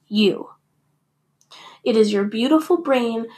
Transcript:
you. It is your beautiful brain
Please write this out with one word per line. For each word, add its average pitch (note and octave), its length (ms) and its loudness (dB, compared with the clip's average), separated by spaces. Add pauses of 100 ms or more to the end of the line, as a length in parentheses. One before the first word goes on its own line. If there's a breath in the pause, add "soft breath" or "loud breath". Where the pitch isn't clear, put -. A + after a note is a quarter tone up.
you. G#3 420 0 (1300 loud breath)
It A3+ 120 2
is G#3+ 160 2
your G3+ 120 0
beautiful C4+ 520 0
brain A#3 500 -2 (120 loud breath)